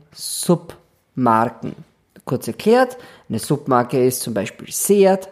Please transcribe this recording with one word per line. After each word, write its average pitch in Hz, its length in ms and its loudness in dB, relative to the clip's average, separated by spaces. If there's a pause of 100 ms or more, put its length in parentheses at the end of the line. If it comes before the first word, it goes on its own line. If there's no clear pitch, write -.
(140)
Submarken. - 1600 -2 (520)
Kurz - 220 -6
erklärt, 247 500 0 (320)
eine 113 100 -4
Submarke 127 680 0
ist 123 160 0
zum 120 120 -8
Beispiel - 380 -6
Seat, 196 600 2